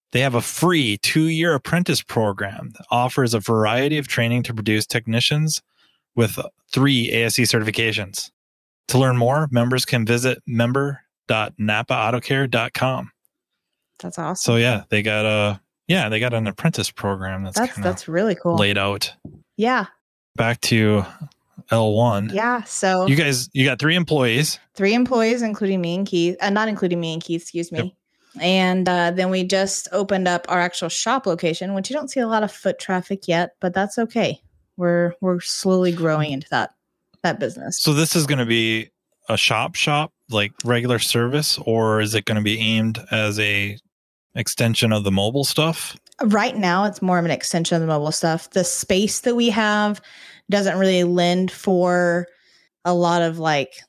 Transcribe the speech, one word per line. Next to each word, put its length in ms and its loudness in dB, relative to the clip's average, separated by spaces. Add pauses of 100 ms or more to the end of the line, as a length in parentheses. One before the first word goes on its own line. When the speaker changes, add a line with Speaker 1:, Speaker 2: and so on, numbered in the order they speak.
(140)
Speaker 1:
They 80 2
have 120 0
a 80 2
free 560 0
two-year 560 2
apprentice 480 0
program 760 -4
that 140 -20
offers 460 2
a 40 2
variety 600 2
of 80 -8
training 360 0
to 120 -6
produce 320 0
technicians 760 0 (540)
with 240 0 (340)
three 380 2
A 140 0
S 120 0
E 60 2
certifications. 880 -2 (580)
To 100 4
learn 180 4
more, 320 2
members 340 2
can 220 0
visit 400 0
member 560 0 (260)
dot 300 -2
napa 380 -2
auto 240 0
care 260 0
dot 300 -2
com. 360 -2 (840)
Speaker 2:
That's 220 -12
awesome. 160 -6
Speaker 1:
So 220 0
yeah, 320 0
they 120 0
got 240 -2
a, 340 0 (280)
yeah, 200 2
they 120 -2
got 160 -2
an 100 -2
apprentice 460 -2
program 520 -6
that's 140 -6
Speaker 2:
That's, 160 -2
Speaker 1:
kinda 160 -4
Speaker 2:
that's 180 -6
really 280 0
cool. 220 0
Speaker 1:
laid 200 2
out. 340 -2 (460)
Speaker 2:
Yeah. 300 0 (480)
Speaker 1:
Back 260 0
to 420 2 (680)
L 220 2
one. 380 2
Speaker 2:
Yeah. 340 0
So 420 0
Speaker 1:
You 80 4
guys, 380 0
you 120 2
got 140 0
three 160 2
employees. 640 2 (160)
Speaker 2:
Three 180 2
employees, 480 2
including 400 -2
me 140 -2
and 100 -2
Keith, 340 0
uh, 120 0
not 160 2
including 320 -2
me 140 -4
and 100 -8
Keith, 180 -6
excuse 300 -8
me. 80 -4
Speaker 1:
Yep. 140 -6 (460)
Speaker 2:
And, 480 2
uh, 220 2
then 220 0
we 140 0
just 480 -2
opened 340 0
up 200 0
our 120 0
actual 300 -2
shop 360 -2
location, 480 -2
which 160 -4
you 60 -6
don't 160 -6
see 80 -2
a 80 0
lot 160 0
of 80 -4
foot 260 -4
traffic 500 -4
yet, 340 0
but 120 -2
that's 240 -2
okay. 420 -2 (380)
We're, 440 0
we're 180 0
slowly 520 0
growing 400 0
into 200 -6
that, 180 0 (540)
that 160 -2
business. 420 -6
Speaker 1:
So 120 2
this 220 0
is 120 2
gonna 180 0
be 460 0 (380)
a 80 0
shop 360 0
shop, 380 0 (180)
like, 220 0 (120)
regular 360 0
service, 640 0
or 340 2
is 140 -2
it 120 -2
gonna 180 0
be 160 0
aimed 500 0
as 300 0
a 400 0 (560)
extension 560 0
of 120 2
the 80 0
mobile 320 0
stuff? 540 -2 (240)
Speaker 2:
Right 340 2
now, 280 2
it's 180 -4
more 160 2
of 80 0
an 60 0
extension 440 -2
of 60 2
the 60 0
mobile 240 0
stuff. 400 -2
The 120 0
space 580 -2
that 140 0
we 140 2
have 520 0 (500)
doesn't 260 2
really 260 4
lend 460 2
for 800 2 (560)
a 100 2
lot 300 2
of, 160 -2
like, 500 -2